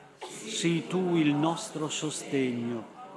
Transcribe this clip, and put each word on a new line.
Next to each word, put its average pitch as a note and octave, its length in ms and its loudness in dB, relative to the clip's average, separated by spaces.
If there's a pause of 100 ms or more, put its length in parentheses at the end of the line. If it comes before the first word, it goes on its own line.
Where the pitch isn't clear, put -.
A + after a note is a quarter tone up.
(200)
Sii E3+ 680 -2
tu F3+ 300 0
il D3 180 6
nostro D#3 560 0
sostegno A#2+ 960 -2 (320)